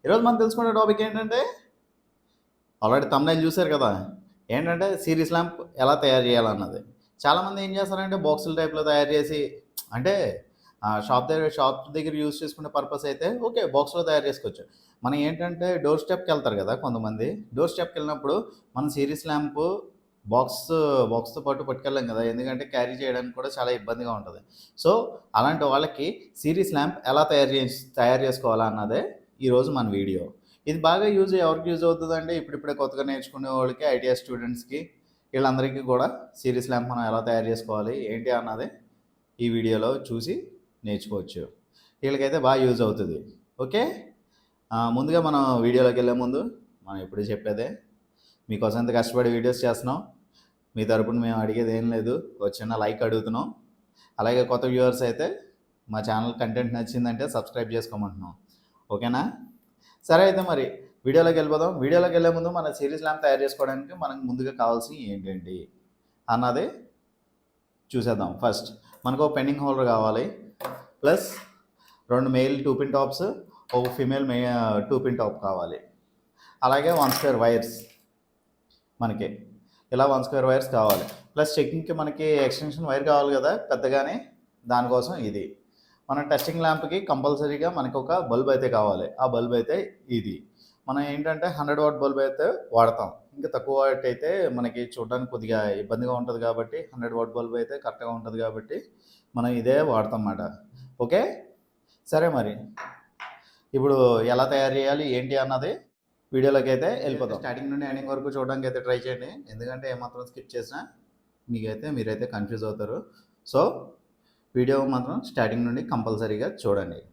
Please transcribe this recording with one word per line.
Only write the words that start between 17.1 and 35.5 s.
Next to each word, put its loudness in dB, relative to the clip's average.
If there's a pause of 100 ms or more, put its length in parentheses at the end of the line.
డోర్ 2
స్టెప్‌కి -6
వెళ్ళినప్పుడు -2 (400)
మనం 0
సిరీస్ -2
ల్యాంప్ -2 (680)
బాక్స్, 0 (380)
బాక్స్తో -4
పాటు -2
పట్టుకెళ్ళాం -2
కదా, -2 (100)
ఎందుకంటే -4
క్యారీ 0
చేయడానికి -4
కూడా -6
చాలా 0
ఇబ్బందిగా -6
ఉంటుంది. -14 (420)
So 6 (480)
అలాంటి 4
వాళ్ళకి 0 (100)
సిరీస్ 2
ల్యాంప్ 0 (120)
ఎలా 6
తయారు 4
చేసి, -2 (180)
తయారు 4
చేసుకోవాలా 2
అన్నదే -2 (460)
ఈరోజు 4
మన 0
వీడియో. -2 (440)
ఇది -2 (100)
బాగా 4 (100)
యూజ్, 4 (120)
ఎవరికి 0
యూజ్ 0
అవుతుందంటే 0
ఇప్పుడిప్పుడే -6
కొత్తగా -2
నేర్చుకునే -8
వాళ్ళకి, -2 (100)
ఐటీఎస్ 0
స్టూడెంట్స్‌కి, -8 (540)
వీళ్ళందరికీ 0